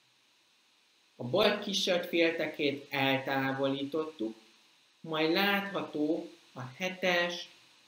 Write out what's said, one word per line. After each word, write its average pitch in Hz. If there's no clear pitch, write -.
A -
bal 208
kisagy 190
féltekét 160
eltávolítottuk, 135
majd 160
látható 180
a 131
hetes, 180